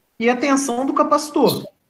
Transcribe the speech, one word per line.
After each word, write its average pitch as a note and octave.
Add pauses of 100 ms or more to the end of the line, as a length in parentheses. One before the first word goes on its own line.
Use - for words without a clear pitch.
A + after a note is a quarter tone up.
(180)
e A#3
a B3
tensão C4+
do C#4
capacitor. D4 (260)